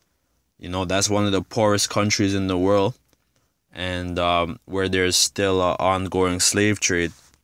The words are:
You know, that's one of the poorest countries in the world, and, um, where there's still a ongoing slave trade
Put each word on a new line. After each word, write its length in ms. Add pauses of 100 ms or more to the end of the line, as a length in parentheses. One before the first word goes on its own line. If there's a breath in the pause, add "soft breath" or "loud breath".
(580)
You 120
know, 160
that's 240
one 160
of 60
the 100
poorest 480
countries 440
in 120
the 100
world, 380 (800)
and, 460
um, 460
where 240
there's 260
still 460
a 140
ongoing 680
slave 400
trade 320 (320)